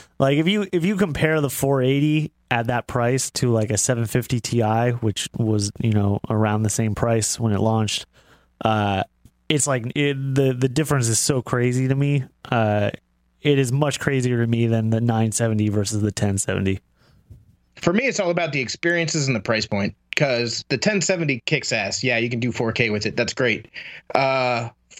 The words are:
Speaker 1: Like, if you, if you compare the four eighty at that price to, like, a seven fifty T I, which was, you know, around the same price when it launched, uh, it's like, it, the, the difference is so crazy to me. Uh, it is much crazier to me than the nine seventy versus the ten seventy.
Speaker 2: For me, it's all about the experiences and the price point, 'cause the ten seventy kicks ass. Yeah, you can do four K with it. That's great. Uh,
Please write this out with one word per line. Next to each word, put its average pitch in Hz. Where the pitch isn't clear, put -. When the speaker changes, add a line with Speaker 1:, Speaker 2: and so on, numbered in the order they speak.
Speaker 1:
Like, 139
if 160
you, 208
if 170
you 202
compare 160
the 143
four 139
eighty 151
at 117
that 120
price 123
to, 123
like, 110
a 107
seven 117
fifty 123
T 120
I, 113
which 117
was, 107
you 113
know, 101
around 107
the 104
same 110
price 117
when 113
it 98
launched, 110
uh, 104
it's 147
like, 127
it, 143
the, 135
the 127
difference 135
is 113
so 131
crazy 123
to 131
me. 143
Uh, 104
it 143
is 123
much 139
crazier 123
to -
me 117
than 113
the 113
nine 113
seventy 107
versus 104
the 104
ten 98
seventy. 95
Speaker 2:
For -
me, 240
it's 214
all 180
about 170
the 139
experiences 160
and 123
the 101
price 107
point, 101
'cause 120
the 139
ten 202
seventy 160
kicks -
ass. 101
Yeah, 120
you 117
can 117
do 120
four 113
K 113
with 104
it. -
That's 117
great. 113
Uh, 127